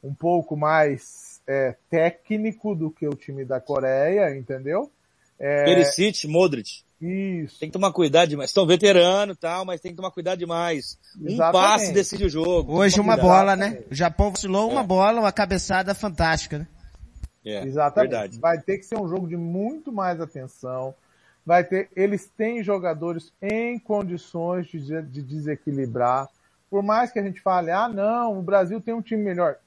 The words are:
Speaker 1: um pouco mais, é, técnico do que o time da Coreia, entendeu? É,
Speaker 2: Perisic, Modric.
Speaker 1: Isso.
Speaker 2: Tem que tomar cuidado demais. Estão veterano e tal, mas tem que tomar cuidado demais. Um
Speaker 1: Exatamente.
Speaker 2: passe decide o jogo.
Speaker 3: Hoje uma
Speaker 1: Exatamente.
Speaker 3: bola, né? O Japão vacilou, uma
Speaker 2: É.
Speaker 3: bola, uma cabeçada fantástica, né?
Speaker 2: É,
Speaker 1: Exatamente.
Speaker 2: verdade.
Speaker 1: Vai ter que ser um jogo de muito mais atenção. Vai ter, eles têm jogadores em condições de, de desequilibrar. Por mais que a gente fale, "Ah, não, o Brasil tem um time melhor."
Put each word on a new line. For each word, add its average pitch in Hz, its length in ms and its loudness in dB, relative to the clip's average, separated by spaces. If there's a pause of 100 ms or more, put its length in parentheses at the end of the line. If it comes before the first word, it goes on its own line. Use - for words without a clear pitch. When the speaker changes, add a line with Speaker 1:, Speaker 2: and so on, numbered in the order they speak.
Speaker 1:
um 139 100 -10
pouco 165 440 -2
mais, 151 880 0
é, 135 280 -2 (140)
técnico 208 840 -2
do 160 160 -4
que 156 160 -8
o 143 80 -4
time 135 300 -12
da 131 160 -4
Coreia, 143 720 0
entendeu? 139 560 -6 (480)
É, 143 260 0
Speaker 2:
Perisic, 175 600 2
Modric. 151 540 0 (200)
Speaker 1:
Isso. 180 580 -6
Speaker 2:
Tem 156 100 -8
que - 40 -16
tomar 185 200 0
cuidado 170 360 4
demais. 143 200 -6
Estão 196 160 4
veterano 185 680 6
e - 20 -12
tal, 170 300 -6
mas 180 140 -8
tem 180 120 -14
que 170 60 -16
tomar 185 140 -8
cuidado 180 280 -6
demais. 170 580 -4 (240)
Um 151 80 -8
Speaker 1:
Exatamente. 165 400 4
Speaker 2:
passe 208 240 2
decide 196 320 0
o 185 40 2
jogo. 160 440 0
Speaker 3:
Hoje 190 260 4
uma 180 140 4
Speaker 1:
Exatamente. 180 240 6
Speaker 3:
bola, 196 180 4
né? 202 240 -4 (120)
O 135 40 -8
Japão 175 360 0
vacilou, 196 400 -2
uma 262 100 0
Speaker 2:
É. 226 40 -2
Speaker 3:
bola, 196 360 2
uma 202 100 2
cabeçada 190 640 -2
fantástica, 160 640 -2
né? 165 80 -10 (760)
Speaker 2:
É, 104 200 -8
Speaker 1:
Exatamente. 143 460 2
Speaker 2:
verdade. 110 280 -6
Speaker 1:
Vai 165 200 0
ter 190 200 -4
que 190 60 -20
ser 226 120 -8
um 202 100 -6
jogo 180 200 -4
de 170 100 -8
muito 208 540 -6
mais 185 280 -4
atenção. 131 720 -10 (520)
Vai 175 180 6
ter, 185 320 -4
eles 196 420 0
têm 226 260 -2
jogadores 170 760 -4
em 226 380 -4
condições 175 880 -4
de, 165 120 -12 (220)
de 143 200 -12
desequilibrar. 135 1040 -2 (420)
Por 196 140 -2
mais 226 280 2
que 226 80 -4
a 202 40 -2
gente 190 180 -8
fale, 180 280 0
"Ah, 196 200 0
não, 220 500 -2
o - 20 -6
Brasil 190 380 2
tem 226 140 -6
um 233 80 -6
time 220 220 -4
melhor." 175 420 0